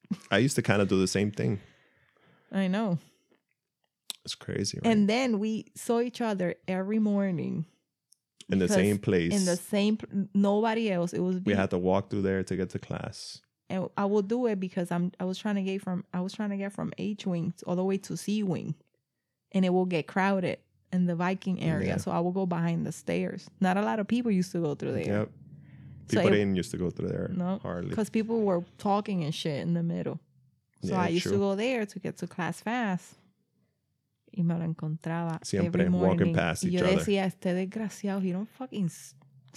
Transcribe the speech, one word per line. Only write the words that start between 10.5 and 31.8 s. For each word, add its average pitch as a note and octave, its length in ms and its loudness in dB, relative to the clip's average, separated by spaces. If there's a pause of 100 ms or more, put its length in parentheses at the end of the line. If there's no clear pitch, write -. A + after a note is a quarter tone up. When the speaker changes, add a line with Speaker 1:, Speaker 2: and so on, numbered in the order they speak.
Speaker 2:
else. F3 240 0
It E3+ 60 0
was F#3 160 0
Speaker 1:
We F3+ 40 -2
Speaker 2:
be- C#3 140 2
Speaker 1:
had G2 160 2
to F#2 80 0
walk F#2 320 2
through G2+ 120 0
there F#2+ 200 2
to F#2 140 -2
get F#2 140 -2
to - 80 -8
class. - 600 -8 (300)
Speaker 2:
And F#3+ 260 -4
I G3+ 80 0
will G#3 160 2
do A#3 280 -2
it G3+ 120 -2
because F#3 300 -4
I'm, F3 280 0
I F#3 60 -4
was F#3 140 -4
trying G#3 160 -4
to G3 80 -2
get F#3+ 180 -4
from, F3+ 320 -6
I F3+ 80 -4
was F#3 140 -4
trying G#3 160 -4
to G3 80 -4
get G3 160 -4
from D#3+ 240 -6
H G#3 280 -6
wing E3+ 280 -2 (120)
all F3+ 100 -2
the F#3 80 0
way G3 140 0
to E3+ 200 -8
C G#3 240 -2
wing, E3 320 -2 (800)
and F#3+ 120 4
it F3+ 60 4
will F#3 160 4
get E3+ 220 0
crowded F#3+ 500 0 (340)
in F3+ 140 4
the F3 80 2
Viking F#3 480 -2
area. E3+ 280 2
Speaker 1:
Yeah. - 60 0
Speaker 2:
So E3+ 140 -2
I E3+ 100 0
will F3+ 120 0
go F#3+ 120 0
behind E3+ 400 0
the D#3 80 -4
stairs. - 560 -4 (120)
Not F#3 180 2
a G3+ 40 0
lot A3 180 0
of G3+ 80 -2
people A#3+ 220 0
used F#3 220 2
to E3+ 80 -2
go D3 140 0
through C3 180 -4
there. E2+ 140 -2
Speaker 1:
Yep. G#2 240 0 (800)
Speaker 2:
So G#3 120 4
Speaker 1:
People F3 80 4
Speaker 2:
it - 40 6
Speaker 1:
didn't G2+ 240 2
used F2 160 -2
to - 40 -6
go F2 140 -2
through - 180 -6
there F#2+ 260 -4
Speaker 2:
No, F#3 280 -4
Speaker 1:
hardly. F2 320 -6
Speaker 2:
'cause G#3 160 -4
people A3 320 0
were F3+ 200 2 (140)
talking G3+ 480 -2
and D#3 100 -2
shit C#3 280 -4
in E3+ 100 0
the E3+ 120 2
middle. E3+ 360 -4 (640)
So F#3 80 -4
Speaker 1:
Yeah, F#3+ 120 0
Speaker 2:
I F3 60 0
used E3+ 140 0
Speaker 1:
true. - 100 -2
Speaker 2:
to G3+ 60 2
go G3 160 0
there A3+ 320 -2